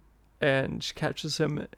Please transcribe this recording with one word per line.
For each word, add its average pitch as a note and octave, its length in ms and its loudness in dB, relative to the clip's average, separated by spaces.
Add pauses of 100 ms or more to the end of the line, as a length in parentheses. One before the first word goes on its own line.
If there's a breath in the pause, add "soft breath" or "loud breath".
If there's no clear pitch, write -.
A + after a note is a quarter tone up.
(400)
and C3+ 420 2
she - 120 -6
catches - 440 -2
him, D3+ 400 0